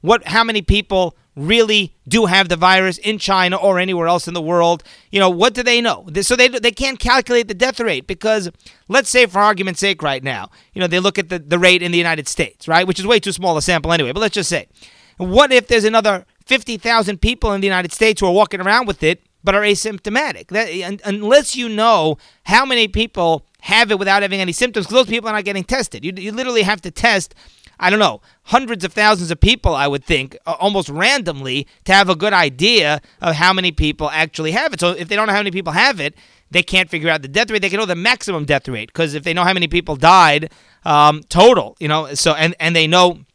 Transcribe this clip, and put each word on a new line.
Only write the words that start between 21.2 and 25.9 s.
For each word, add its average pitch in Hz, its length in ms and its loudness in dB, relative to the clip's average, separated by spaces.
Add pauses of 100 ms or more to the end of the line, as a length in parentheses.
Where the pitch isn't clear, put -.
you 247 140 -6
know 208 480 2 (240)
how 233 240 2
many 240 220 0
people 185 580 -2 (160)
have 214 280 2
it 208 80 0
without 196 220 2
having 196 220 -4
any 180 100 -4
symptoms, 226 340 -4
'cause 233 120 0
those 254 80 2
people 220 240 -6
are 214 80 -4
not 190 80 -6
getting 196 180 -6
tested. 226 400 -6